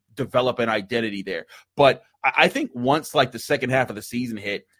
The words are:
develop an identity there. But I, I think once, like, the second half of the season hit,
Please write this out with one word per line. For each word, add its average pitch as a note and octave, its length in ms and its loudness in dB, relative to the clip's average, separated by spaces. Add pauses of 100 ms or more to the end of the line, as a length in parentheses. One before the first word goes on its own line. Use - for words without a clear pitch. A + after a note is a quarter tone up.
(140)
develop B2 460 0
an A#2 100 0
identity G#2+ 520 -2
there. F#2+ 260 -8 (280)
But C3+ 280 4 (200)
I, C3 140 2
I D#3+ 100 6
think A3 260 -2
once, C3 400 0
like, C3+ 200 2
the A#2 60 -12
second C3+ 320 -2
half C3 180 2
of G#2 80 -10
the G#2 40 -10
season A#2+ 360 -6
hit, G2+ 300 -8 (120)